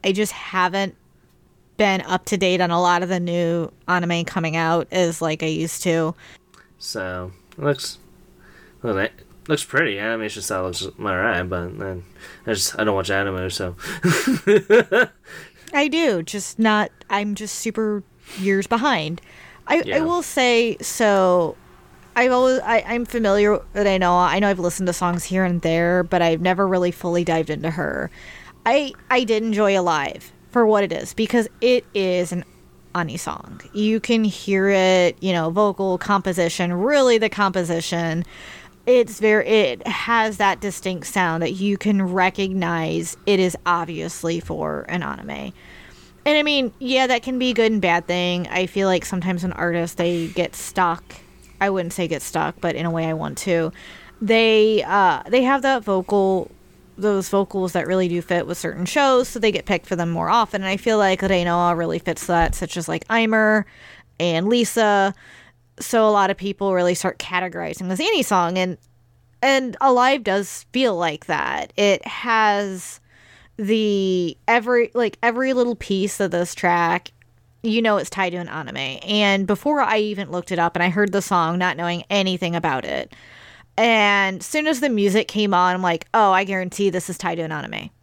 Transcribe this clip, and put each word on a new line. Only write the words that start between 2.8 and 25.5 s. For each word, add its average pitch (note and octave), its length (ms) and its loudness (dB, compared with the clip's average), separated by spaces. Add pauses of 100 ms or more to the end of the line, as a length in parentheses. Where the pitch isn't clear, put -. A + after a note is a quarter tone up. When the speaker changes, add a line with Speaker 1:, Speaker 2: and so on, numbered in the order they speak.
Speaker 1:
lot F3 220 4
of F3+ 60 -4
the F#3 120 0
new E3+ 520 -2 (160)
anime F3 380 0
coming E3 300 -4
out E3 340 0
as, E3+ 320 0
like, D#3 200 -2
I D#3+ 40 -2
used D#3+ 380 -4
to. E3 300 0 (640)
Speaker 2:
So, F#2 540 -8 (240)
it D3 80 -10
looks, - 340 -2 (840)
well, G#2+ 160 -2
it G2+ 140 -2 (360)
looks D3+ 160 -2
pretty. C3 340 -2
Animation G#2+ 440 -6
style F#2 220 -4
looks F#2 220 -6 (140)
alright, G2 480 -2
but F2+ 300 -6
then F#2 260 -10 (420)
I A#2 60 -2
just, - 260 -4
I A2 60 -2
don't G#2+ 100 0
watch F#2+ 160 -2
anime, F#2+ 380 -2
so. F2+ 280 -6 (280)
<laughs> G#3+ 1040 2 (640)
Speaker 1:
I D4 160 2
do, C4 340 0
just - 360 -10
not, G#3+ 320 2 (180)
I'm G#3 260 -4
just G#3 200 -10
super G#3+ 480 -4 (360)
years G3 280 0
behind. G#3+ 540 -2 (460)
I, D4 120 2
I E4+ 60 0
Speaker 2:
Yeah. D4 160 0
Speaker 1:
will E4+ 220 0
say, A#3+ 580 0
so, F#3 760 2 (600)
I've B3 160 4
always, B3+ 280 4
I, A3+ 260 0
I'm A#3 180 -4
familiar G#3 480 2
with - 120 -2 (100)
Ainoa. F#3 540 2
I D#3+ 100 0
know G3+ 100 2
I've F#3+ 100 0
listened F3 280 -2
to F3 60 0
songs F3 320 -2
here F#3+ 200 0
and F3 180 0